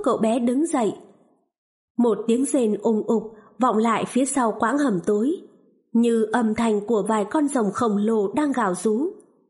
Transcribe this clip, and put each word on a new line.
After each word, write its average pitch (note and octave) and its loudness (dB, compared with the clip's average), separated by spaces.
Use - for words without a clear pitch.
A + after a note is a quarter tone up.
cậu B3 2
bé A3+ 0
đứng B3 0
dậy. C4 -2
Một A#3 2
tiếng A#3+ 2
rền B3 0
ùng G#3+ 0
ục A3 0
vọng A3+ 2
lại A3 0
phía B3 0
sau A#3 0
quãng A#3 0
hầm B3 0
tối, A3 0
như A3+ 2
âm G#3+ 0
thanh G#3+ 0
của G#3+ 2
vài G#3+ 0
con D4+ 0
rồng A3+ 0
khổng G#3+ 0
lồ G#3 0
đang D4 0
gào G#3 -2
rú. A3+ -2